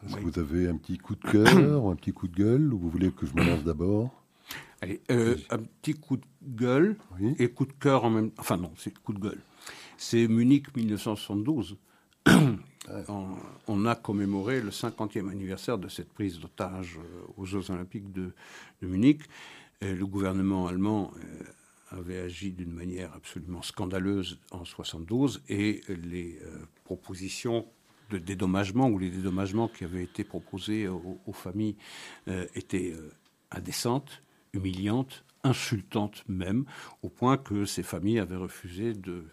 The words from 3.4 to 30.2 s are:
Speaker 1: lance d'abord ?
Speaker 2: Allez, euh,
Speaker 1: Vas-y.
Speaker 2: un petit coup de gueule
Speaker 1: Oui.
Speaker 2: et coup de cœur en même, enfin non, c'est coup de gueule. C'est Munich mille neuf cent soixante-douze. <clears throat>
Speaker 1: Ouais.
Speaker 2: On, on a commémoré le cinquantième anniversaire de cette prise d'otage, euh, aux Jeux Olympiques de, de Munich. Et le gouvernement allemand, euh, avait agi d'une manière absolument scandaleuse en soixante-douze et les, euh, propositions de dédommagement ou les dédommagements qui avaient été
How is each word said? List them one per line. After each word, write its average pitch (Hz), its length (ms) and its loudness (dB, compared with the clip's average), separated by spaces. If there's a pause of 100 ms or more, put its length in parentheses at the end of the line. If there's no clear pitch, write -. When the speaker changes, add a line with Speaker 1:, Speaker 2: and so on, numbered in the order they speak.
Speaker 1:
lance 85 200 4
d'abord ? 95 600 0 (580)
Speaker 2:
Allez, 95 200 -8 (100)
euh, 120 240 4
Speaker 1:
Vas-y. 120 160 -10
Speaker 2:
un 113 80 -2
petit 131 340 -6
coup 135 240 -4
de - 80 -10 (180)
gueule 135 540 2 (220)
Speaker 1:
Oui. 117 180 2
Speaker 2:
et 180 120 4
coup - 160 0
de - 80 -14
cœur 135 300 4
en 120 60 4
même, 110 280 2
enfin - 200 2
non, 85 200 -4
c'est - 220 -10
coup - 140 -6
de 98 60 -4
gueule. 98 200 -4 (580)
C'est 117 300 4
Munich 123 480 6
mille 113 120 0
neuf 104 160 0
cent 110 120 0
soixante-douze. 104 680 -2
<clears throat> - 40 -20 (1000)
Speaker 1:
Ouais. 101 200 -10
Speaker 2:
On, 98 220 -6 (380)
on 104 200 2
a 117 80 4
commémoré 101 680 -2
le 104 80 -4
cinquantième 107 580 -6
anniversaire 95 520 -4
de 92 100 -10
cette - 240 -14
prise 90 260 -4
d'otage, 87 600 -8
euh, 85 260 -16 (100)
aux 98 80 -10
Jeux 95 280 -6
Olympiques 95 400 -8
de, 92 200 -6 (480)
de 92 80 -8
Munich. 120 340 4 (600)
Et 98 140 -2
le 92 100 -2
gouvernement 95 640 0
allemand, 98 500 0
euh, - 800 -18
avait 90 220 -8
agi 90 320 -8
d'une 90 200 -10
manière 90 440 -8
absolument 87 480 -12
scandaleuse 92 760 -4 (120)
en 90 140 -10
soixante-douze 104 840 -2
et 101 380 0
les, 87 560 -8
euh, 78 160 -14 (240)
propositions 95 840 -6 (460)
de 98 80 -4
dédommagement 98 680 4
ou 101 120 2
les 92 100 0
dédommagements 95 580 0
qui - 160 -8
avaient 90 200 -6
été 95 200 -8